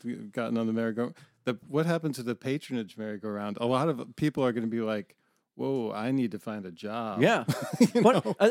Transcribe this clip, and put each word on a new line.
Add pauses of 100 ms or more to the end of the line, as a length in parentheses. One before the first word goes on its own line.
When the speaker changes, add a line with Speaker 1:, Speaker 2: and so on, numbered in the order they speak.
Speaker 1:
g-,
gotten
on
the
merry-go-, (300)
the, (100)
what
happens
to
the
patronage
merry-go-round?
A
lot
of
people
are
gonna
be
like, (400)
"Whoa,
I
need
to
find
a
job."
Speaker 2:
Yeah. (220)
Speaker 1:
<laughs> (160)
You
Speaker 2:
But,
Speaker 1:
know?
Speaker 2:
uh,